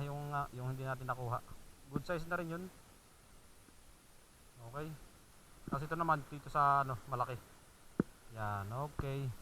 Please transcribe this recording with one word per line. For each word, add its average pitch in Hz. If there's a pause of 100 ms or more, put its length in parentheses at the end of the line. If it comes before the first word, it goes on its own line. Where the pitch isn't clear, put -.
yung, 143
ah, 143
yung 127
hindi 131
natin 131
nakuha. 123 (520)
Good 143
size 165
na 175
rin 165
yun. 180 (2000)
Okay. 147 (840)
Tapos 143
ito 160
naman, 160
dito 147
sa, 143
ano, 131 (120)
malaki. 123 (1000)
Yan, 104
okay. 139 (160)